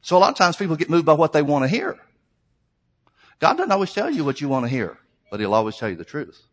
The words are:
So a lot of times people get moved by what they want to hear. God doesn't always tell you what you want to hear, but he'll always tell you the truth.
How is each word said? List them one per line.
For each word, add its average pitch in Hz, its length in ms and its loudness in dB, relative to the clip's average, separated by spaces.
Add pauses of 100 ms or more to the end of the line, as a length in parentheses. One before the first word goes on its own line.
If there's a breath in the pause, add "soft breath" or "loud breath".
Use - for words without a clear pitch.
So 175 140 0
a 180 40 8
lot 190 100 4
of 185 60 -10
times 175 200 2
people 165 200 -2
get 151 140 -4
moved 165 160 2
by 156 80 6
what 156 180 2
they 151 100 4
want 143 220 0
to 131 40 0
hear. 220 300 -4 (1400 soft breath)
God 262 160 4
doesn't 349 160 0
always 196 200 0
tell 220 180 -4
you 208 140 -4
what 135 160 -4
you 143 80 -6
want 131 160 -2
to 117 60 -4
hear, 117 280 -4 (320)
but 104 100 -8
he'll 101 140 0
always 110 220 0
tell 113 120 -6
you 90 80 -6
the 85 80 -14
truth. - 360 -14 (120)